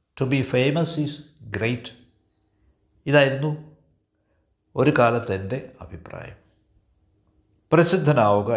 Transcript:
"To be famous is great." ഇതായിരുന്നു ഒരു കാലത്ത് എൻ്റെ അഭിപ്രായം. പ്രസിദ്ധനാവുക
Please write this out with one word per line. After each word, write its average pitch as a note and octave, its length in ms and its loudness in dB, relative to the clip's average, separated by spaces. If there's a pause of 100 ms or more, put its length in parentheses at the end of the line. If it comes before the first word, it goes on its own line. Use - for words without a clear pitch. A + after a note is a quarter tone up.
(180)
"To C3 100 -2
be C3+ 140 0
famous D3 560 0
is D3 160 -4 (380)
great." A2+ 340 -4 (1200)
ഇതായിരുന്നു C#3 480 2 (1200)
ഒരു C3+ 240 2
കാലത്ത് A#2 340 2
എൻ്റെ G2 480 -8
അഭിപ്രായം. - 560 -16 (1300)
പ്രസിദ്ധനാവുക C#3+ 840 4